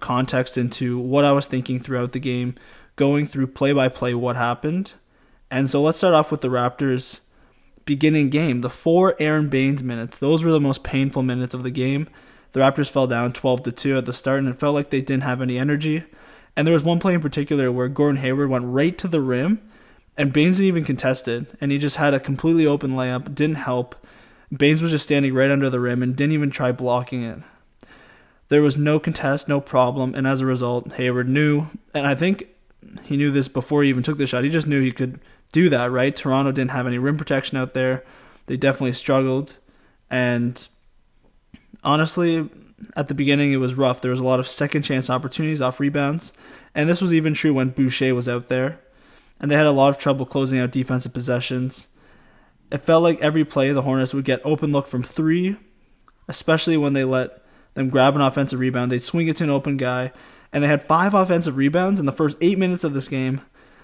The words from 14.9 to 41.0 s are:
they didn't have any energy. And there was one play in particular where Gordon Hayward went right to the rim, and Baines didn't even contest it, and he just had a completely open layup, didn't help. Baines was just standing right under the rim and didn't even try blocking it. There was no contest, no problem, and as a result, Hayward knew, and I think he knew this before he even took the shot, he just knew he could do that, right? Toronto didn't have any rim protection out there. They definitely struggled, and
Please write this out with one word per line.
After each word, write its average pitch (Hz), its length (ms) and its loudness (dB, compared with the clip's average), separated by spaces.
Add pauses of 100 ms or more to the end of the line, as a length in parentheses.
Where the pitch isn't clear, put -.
they 135 100 0
didn't 135 220 -2
have 127 180 -4
any 123 160 -2
energy. 151 480 -2 (500)
And 156 120 0
there 165 80 4
was 151 80 2
one 170 180 0
play 185 140 2
in 165 80 0
particular 143 500 0
where 127 160 -2
Gordon 139 320 2
Hayward 135 300 0
went 123 160 0
right 143 320 0
to 190 100 -6
the 160 140 0
rim, 135 440 0 (520)
and 139 160 0
Baines 175 240 4
didn't 196 100 4
even 165 160 0
contest 131 440 -2
it, 120 180 -4 (160)
and 139 100 0
he 143 60 0
just 143 180 -2
had 147 160 2
a 139 80 0
completely 160 460 2
open 147 240 0
layup, 127 440 -4
didn't 151 220 0
help. 127 400 -4 (580)
Baines 151 280 4
was 170 80 0
just 151 140 0
standing 139 280 2
right 131 180 4
under 139 200 2
the 123 100 -2
rim 123 220 0
and 127 120 -2
didn't 143 200 0
even 147 160 0
try 131 220 -2
blocking 123 500 -2
it. 113 160 -10 (1120)
There 147 100 6
was 143 160 4
no 147 240 2
contest, 143 480 -2
no 143 100 0
problem, 127 560 0
and 135 120 -2
as 135 160 0
a 131 40 0
result, 123 460 -2
Hayward 123 380 -2
knew, 147 380 2 (260)
and 143 120 -2
I 143 80 2
think 180 340 -2 (560)
he 139 120 -4
knew 143 140 2
this 135 180 0
before 143 340 0
he 143 60 4
even 127 140 2
took 147 160 -2
the 143 80 0
shot, 123 180 -2
he 143 60 0
just 156 160 0
knew 143 160 2
he 127 100 0
could 131 280 -6 (320)
do 175 180 4
that, 123 200 2
right? 127 240 0
Toronto 135 380 0
didn't 131 200 -2
have 127 140 -4
any 123 120 -4
rim 143 180 0
protection 143 400 -4
out 127 160 -4
there. 131 320 -2 (400)
They 131 140 -6
definitely 135 340 0
struggled, 135 640 -2 (540)
and 123 580 -2 (1160)